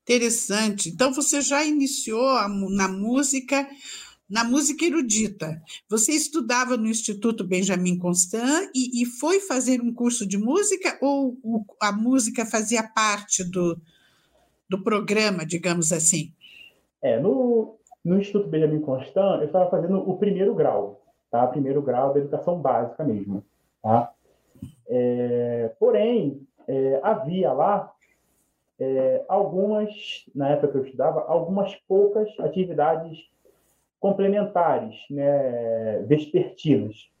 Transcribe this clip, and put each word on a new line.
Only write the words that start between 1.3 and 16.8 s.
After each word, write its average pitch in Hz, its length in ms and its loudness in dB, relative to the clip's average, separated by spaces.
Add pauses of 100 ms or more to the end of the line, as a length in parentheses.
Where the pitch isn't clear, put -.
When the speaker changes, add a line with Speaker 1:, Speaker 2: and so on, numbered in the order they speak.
Speaker 1:
já 277 220 0
iniciou 269 680 0
a 233 180 2
mu-, 196 240 -4
na 196 160 2
música, 254 800 0 (600)
na 214 160 0
música 285 420 0
erudita. 220 760 -2 (280)
Você 226 240 2
estudava 247 640 0
no 220 100 0
Instituto 220 560 -2
Benjamin 180 560 0
Constant 240 760 0
e, 247 300 0
e - 20 2
foi 330 360 0
fazer 254 400 0
um 233 120 -2
curso 240 320 -2
de 196 120 -2
música 359 640 0
ou 269 420 0
o, 220 200 -2 (160)
a 208 120 0
música 233 540 0
fazia 220 360 0
parte 214 600 -2
do, 175 360 -2 (920)
do 190 140 -4
programa, 202 600 0
digamos 170 460 0
assim? 160 400 0 (720)